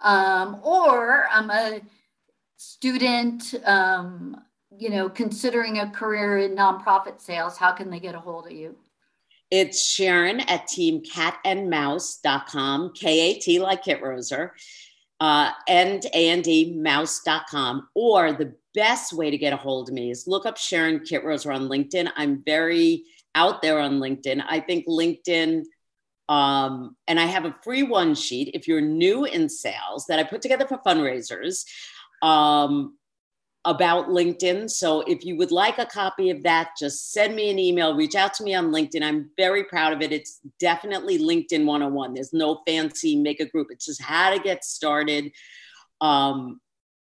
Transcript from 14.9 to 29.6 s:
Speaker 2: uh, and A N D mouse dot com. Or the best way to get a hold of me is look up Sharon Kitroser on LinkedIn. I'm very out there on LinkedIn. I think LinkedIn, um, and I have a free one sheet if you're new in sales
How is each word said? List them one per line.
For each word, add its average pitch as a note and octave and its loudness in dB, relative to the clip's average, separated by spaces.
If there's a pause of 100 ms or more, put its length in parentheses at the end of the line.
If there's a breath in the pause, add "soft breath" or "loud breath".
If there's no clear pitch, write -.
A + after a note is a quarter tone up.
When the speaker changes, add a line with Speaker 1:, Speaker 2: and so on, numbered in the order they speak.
Speaker 2:
uh, D3 4 (160)
and F#3 4
A E3 4
N F3 0
D E3 4
mouse D#3 0
dot D#3 -2
com. C3+ -4
Or G3+ 4
the D3 -4 (220)
best A3+ 0
way D#3+ -2
to D3 -2
get D3 0
a C3+ -4
hold C3 -6
of C3 -8
me A#2+ -4
is B2 -10
look F#3+ -2
up A3 -4
Sharon D#3+ -2
Kitroser D3 -4
on C3+ -4
LinkedIn. C#3+ -2
I'm C#3+ -2
very E3 2 (280 loud breath)
out F3 2
there D#3 2
on C#3 0
LinkedIn. C3+ -4
I D#3+ -2
think E3 -4
LinkedIn, E3 0 (640)
um, C3+ 0 (120)
and E3 2
I E3 4
have F3+ -2
a D3+ -6
free B3+ -2
one F#3+ 2
sheet C#3 -4
if - -8
you're D#3+ 2
new F3 2
in D#3+ 0
sales G#2 -8